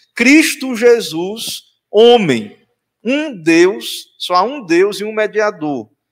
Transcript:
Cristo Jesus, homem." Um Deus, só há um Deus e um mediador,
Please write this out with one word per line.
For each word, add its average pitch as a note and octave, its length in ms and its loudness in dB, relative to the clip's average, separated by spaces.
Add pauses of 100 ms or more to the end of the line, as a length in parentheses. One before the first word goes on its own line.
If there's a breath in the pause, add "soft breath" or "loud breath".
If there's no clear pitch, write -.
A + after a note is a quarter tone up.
(140 soft breath)
Cristo C4 600 2
Jesus, G#3 840 -2 (280)
homem." G3+ 680 2 (460)
Um C#4+ 300 -4
Deus, F3 840 0
só - 160 -6
há F3+ 80 2
um F3+ 220 -6
Deus F3+ 360 0
e G3+ 40 -8
um A3 80 -8
mediador, F#3 760 -4 (240)